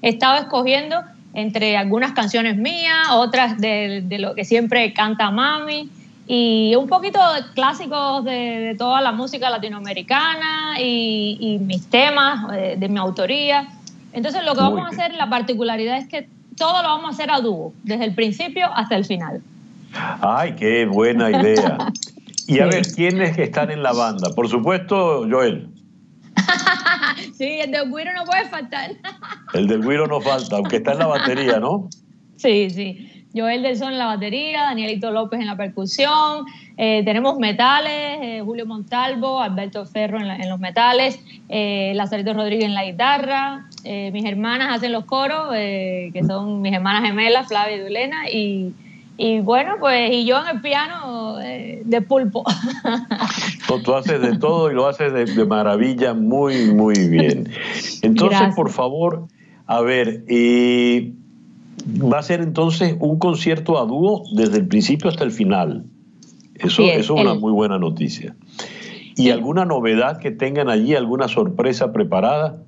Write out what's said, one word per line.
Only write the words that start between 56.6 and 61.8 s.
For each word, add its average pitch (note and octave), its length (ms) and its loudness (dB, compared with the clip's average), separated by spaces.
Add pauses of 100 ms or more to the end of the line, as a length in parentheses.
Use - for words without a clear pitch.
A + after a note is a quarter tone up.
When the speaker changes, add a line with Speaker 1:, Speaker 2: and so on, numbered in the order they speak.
Speaker 2:
muy G#2 380 6
bien. D#2+ 400 4 (540)
Entonces, G#3 360 6
Speaker 1:
Gracias. F#3+ 160 4
Speaker 2:
por D#3+ 140 0
favor, D#3+ 580 -2 (380)
a A#2 160 0
ver, A#2+ 480 0
eh, A#2+ 840 4 (760)